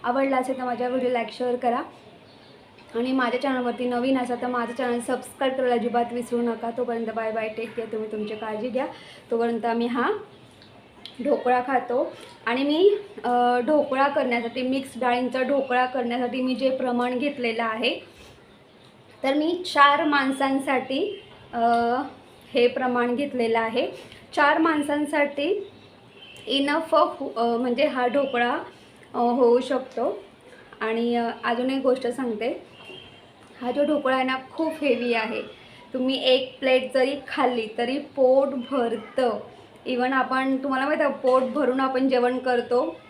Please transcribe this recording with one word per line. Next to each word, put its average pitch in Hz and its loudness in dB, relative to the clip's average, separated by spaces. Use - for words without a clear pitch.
आवडला 269 0
असेल 254 -2
तर 254 -6
माझ्या 247 -2
व्हिडिओ 254 0
लाईक, 233 0
शेअर 247 -2
करा. 247 0
आणि 247 0
माझ्या 247 0
चॅनलवरती 247 -2
नवीन 247 0
असाल 240 -2
तर 247 -4
माझं 240 -2
चॅनल 240 -2
सबस्क्राईब 262 -4
करायला 254 2
अजिबात 233 0
विसरू 240 -2
नका. 233 -4
तोपर्यंत 233 -4
बाय 220 -4
बाय, 220 -4
टेक 220 -8
केअर, 220 -6
तुम्ही 220 -6
तुमची 214 -6
काळजी 214 -6
घ्या. 254 -2
तोपर्यंत 233 0
आम्ही 233 0
हा 254 0
ढोकळा 247 2
खातो. 262 0
आणि 247 0
मी, 339 6
अ, 247 2
ढोकळा 277 2
करण्यासाठी, 247 -2
मिक्स 254 -2
डाळींचा 247 0
ढोकळा 254 2
करण्यासाठी 247 -2
मी 254 0
जे 262 0
प्रमाण 254 -2
घेतलेलं 240 -2
आहे, 226 -2
तर 269 2
मी 320 0
चार 285 6
माणसांसाठी, 269 0
अ, 233 -4
हे 240 4
प्रमाण 247 0
घेतलेलं 233 0
आहे. 240 -2
चार 302 6
माणसांसाठी 294 0
enough 294 0
of, 294 2
अ, 233 0
म्हणजे 254 2
हा 247 0
ढोकळा, 247 0
अ, - -6
होऊ 240 6
शकतो. 254 -4
आणि, 233 0
अ, 233 0
अजून 240 0
एक 269 0
गोष्ट 254 2
सांगते, 240 -4
हा 247 -4
जो 285 0
ढोकळा 285 0
आहे 262 0
ना, 262 -2
खूप 311 -4
हेवी 240 0
आहे. 220 -2
तुम्ही 262 -2
एक 254 2
प्लेट 254 2
जरी 269 2
खाल्ली 247 0
तरी 240 -2
पोट 269 4
भरतं. 240 -2
Even 254 0
आपण, 262 0
तुम्हाला 269 0
माहिती 302 0
आहे, 277 2
पोट 262 4
भरून 262 0
आपण 269 2
जेवण 254 2
करतो 247 0